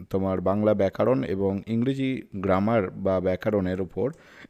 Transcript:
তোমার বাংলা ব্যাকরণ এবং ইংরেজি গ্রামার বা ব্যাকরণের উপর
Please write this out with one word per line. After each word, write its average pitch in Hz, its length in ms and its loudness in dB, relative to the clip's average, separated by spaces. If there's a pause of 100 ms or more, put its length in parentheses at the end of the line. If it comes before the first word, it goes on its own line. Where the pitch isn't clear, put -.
তোমার 95 320 0
বাংলা 104 320 2
ব্যাকরণ 107 500 2
এবং 98 440 -2
ইংরেজি 131 540 -2 (140)
গ্রামার 98 540 2
বা 95 300 -2
ব্যাকরণের 92 640 0
উপর 117 300 -4 (380)